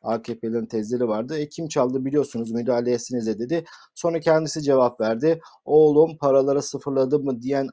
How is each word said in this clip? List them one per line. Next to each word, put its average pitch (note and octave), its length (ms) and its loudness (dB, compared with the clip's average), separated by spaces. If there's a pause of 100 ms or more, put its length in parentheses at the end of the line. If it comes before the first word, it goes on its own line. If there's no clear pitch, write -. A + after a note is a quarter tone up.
A A#2 200 -4
K A2+ 160 -10
P'lerin A2+ 280 -4
tezleri A#2 420 -2
vardı. A#2+ 300 -4
"E, D3 100 -4
kim E3 200 -10
çaldı C3 360 0
biliyorsunuz, C3 460 -2
müdahale A#2+ 420 -2
etsinize." A2+ 460 -4
dedi. D#3 260 -4 (300)
Sonra E3 260 -2
kendisi D#3+ 420 0
cevap C3 380 2
verdi. A#2+ 400 0 (240)
"Oğlum D#3 540 4
paraları C#3 440 2
sıfırladı C3+ 560 -2
mı C3 240 -4
diyen C3+ 300 -2